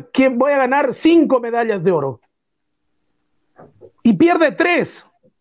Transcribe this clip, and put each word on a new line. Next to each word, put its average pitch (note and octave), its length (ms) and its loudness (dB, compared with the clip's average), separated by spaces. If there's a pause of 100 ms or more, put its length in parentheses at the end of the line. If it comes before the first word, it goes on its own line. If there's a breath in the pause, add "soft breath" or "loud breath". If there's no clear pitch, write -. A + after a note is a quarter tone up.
(120)
¿quién? C4 260 0
Voy C4+ 140 0
a C#4+ 60 -2
ganar C4+ 360 -2
cinco D4+ 460 2
medallas A#3 420 -4
de F3+ 80 0
oro. C#3 300 -4 (1800)
Y A3+ 120 2
pierde E4 380 2
tres, D4 520 -4 (360)